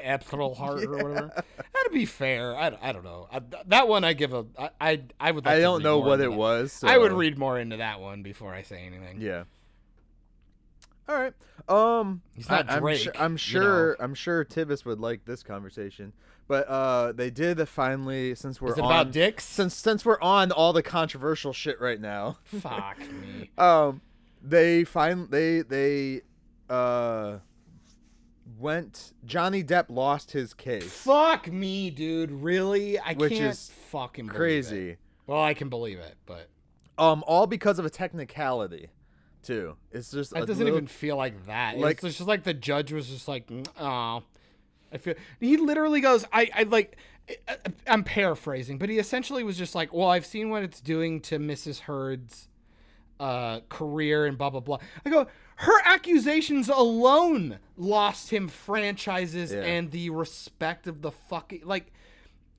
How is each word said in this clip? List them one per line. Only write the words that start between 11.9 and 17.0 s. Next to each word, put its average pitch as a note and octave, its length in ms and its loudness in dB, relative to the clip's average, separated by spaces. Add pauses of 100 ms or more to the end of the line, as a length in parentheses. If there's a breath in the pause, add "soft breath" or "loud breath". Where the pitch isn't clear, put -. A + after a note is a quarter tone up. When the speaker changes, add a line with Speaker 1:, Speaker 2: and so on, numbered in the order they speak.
Speaker 1:
He's A2+ 140 -14
not C#3 220 2
Speaker 2:
I, C3+ 60 2
I'm D3+ 60 0
Speaker 1:
Drake, D3+ 180 0
Speaker 2:
su-, D#3+ 180 -2
I'm D#3+ 140 0
Speaker 1:
you D#3+ 60 -4
Speaker 2:
sure, F#3 500 2 (100)
Speaker 1:
know. - 60 -6
Speaker 2:
I'm C#3 100 -6
sure E3+ 300 -2
Tivis D3 420 -4
would A2 140 -6
like A2+ 260 -6
this A#2 160 -10
conversation. G2+ 680 -12 (360 soft breath)
But, C#3 200 2
uh, B2+ 440 2